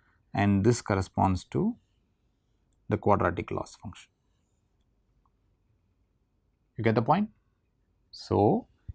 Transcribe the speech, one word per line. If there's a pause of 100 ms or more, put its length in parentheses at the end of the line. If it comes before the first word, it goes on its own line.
(340)
and
this
corresponds
to (1120)
the
quadratic
loss
function. (2750)
You
get
the
point? (840)
So, (280)